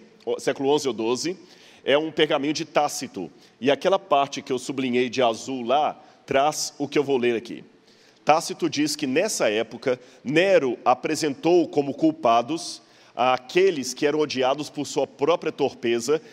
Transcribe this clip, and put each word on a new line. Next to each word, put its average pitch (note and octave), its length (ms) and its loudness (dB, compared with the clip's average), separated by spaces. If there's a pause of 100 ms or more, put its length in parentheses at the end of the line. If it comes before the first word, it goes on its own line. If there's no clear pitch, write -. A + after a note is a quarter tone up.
(260)
o-, A#2+ 140 -4
século C#3 300 -2
onze C#3+ 200 2
ou A#2 40 0
doze. B2 440 -4 (480)
É C3+ 120 4
um D#3+ 140 -4
pergaminho D3+ 420 0
de D3+ 120 -8
Tácito. C#3 680 -4 (300)
E B2 100 2
aquela F#3+ 260 2
parte C#3 440 0
que - 100 -10
eu B2+ 80 -2
sublinhei B2+ 480 -2
de B2 140 -4
azul A#2+ 400 -2
lá B2 400 0 (240)
traz C#3 520 0
o C#3+ 80 -4
que D3+ 140 -2
eu C#3+ 40 2
vou C3+ 120 0
ler A#2+ 220 0
aqui. D#2 260 -10 (640)
Tácito E3+ 440 2
diz D3 240 -2
que, D3 140 -4
nessa D3+ 420 0
época, A#2 480 -2 (240)
Nero D#3 640 4
apresentou D#3 840 2
como C#3+ 280 -2
culpados B2 880 0 (340)
aqueles C3+ 800 0
que - 120 -2
eram D3 140 2
odiados C#3 500 -2
por C#3+ 160 -8
sua C#3 220 -2
própria D#3+ 420 0
torpeza, C3 720 0 (120)